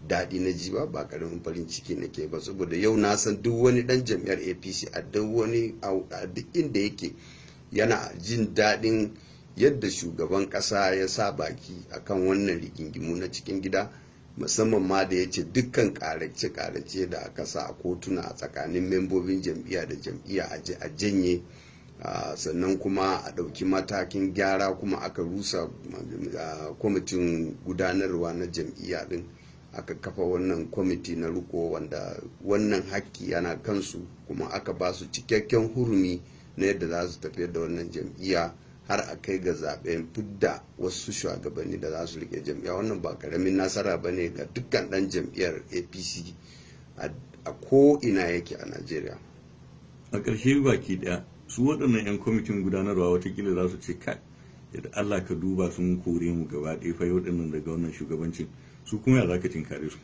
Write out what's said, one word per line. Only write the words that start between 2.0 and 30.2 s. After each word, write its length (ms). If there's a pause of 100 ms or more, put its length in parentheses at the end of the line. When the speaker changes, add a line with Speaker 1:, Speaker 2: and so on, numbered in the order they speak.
Speaker 1:
ba, 100
saboda 380
yau 180
na 220
san 240
duk 220
wani 180
ɗan 240
jam'iyyar 340
A 140
P 180
C 220
a 80
duk 340
wani, 460
a, 80 (220)
a 160
duk 260
inda 260
yake 360 (580)
yana 480
jin 320
daɗin 560 (480)
yadda 320
shugaban 600
ƙasa 460
ya 120
sa 240
baki 420 (180)
akan 360
wannan 340
rigingimu 560
na 140
cikin 300
gida, 280 (480)
musamman 480
ma 200
da 100
ya 140
ce 140
dukkan 500
ƙarace-ƙarace 1160
da 160
aka 200
sa 200
a 80
kotuna 560
a 60
tsakanin 520
membobin 540
jam'iyya 460
da 80
jam'iyya 560
a 100
je 180
a 160
janye, 460 (640)
ah, 320
sannan 420
kuma 480
a 80
ɗauki 320
matakin 720
gyara, 420
kuma 240
aka 220
rusa, 440 (720)
ah, 400
kwamitin 800 (100)
gudanarwa 720
na 80
jam'iyya 640
ɗin, 140 (540)
aka 180
kafa 260